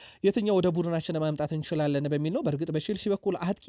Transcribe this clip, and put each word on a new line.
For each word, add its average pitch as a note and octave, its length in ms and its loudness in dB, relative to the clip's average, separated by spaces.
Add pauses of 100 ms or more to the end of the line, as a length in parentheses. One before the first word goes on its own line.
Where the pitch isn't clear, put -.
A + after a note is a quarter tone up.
(240)
የትኛው G3+ 320 4
ወደ F#3 160 4
ቡድናችን E3 480 -2
ማምጣት D3+ 340 0
እንችላለን D3 560 0
በሚል D3+ 240 0
ነው። D#4 100 -2
በእርግጥ D3 280 -2
በቼልሲ D#3 380 -4
በኩል G3 300 0
አጥቂ F3 280 -4